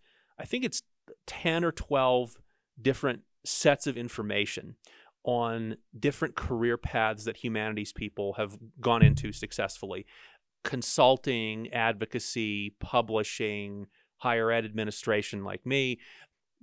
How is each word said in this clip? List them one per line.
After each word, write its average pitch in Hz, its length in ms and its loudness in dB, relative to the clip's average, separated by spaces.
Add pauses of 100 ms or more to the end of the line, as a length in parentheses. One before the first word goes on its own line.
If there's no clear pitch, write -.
(380)
I - 60 -10
think 254 200 -4
it's - 180 -4 (440)
ten 170 380 -2
or 165 80 2
twelve 127 640 2 (420)
different 127 420 0 (220)
sets - 440 2
of 127 80 -4
information 104 800 -4 (480)
on 113 520 -2 (220)
different 139 380 -2
career 117 420 0
paths 110 460 -2
that 113 140 -6
humanities 110 540 -4
people 101 420 -6
have 104 220 -4 (240)
gone 117 220 6
into 139 300 8
successfully. 98 760 -6 (580)
Consulting, 120 1080 2
advocacy, 110 1080 -2
publishing, 104 1080 -2 (300)
higher 117 320 2
ed 117 140 2
administration 107 800 -2
like 98 220 -8
me, 131 320 0 (640)